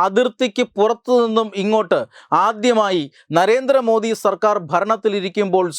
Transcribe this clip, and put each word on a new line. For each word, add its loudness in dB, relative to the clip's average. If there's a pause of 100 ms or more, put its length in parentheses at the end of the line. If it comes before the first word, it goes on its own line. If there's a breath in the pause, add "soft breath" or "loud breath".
അതിർത്തിക്ക് -2 (120)
പുറത്തു 0
നിന്നും 0 (140)
ഇങ്ങോട്ട് 0 (460 loud breath)
ആദ്യമായി 0 (360 soft breath)
നരേന്ദ്രമോദി 0 (140)
സർക്കാർ 0 (140)
ഭരണത്തിലിരിക്കുമ്പോൾ 0 (100)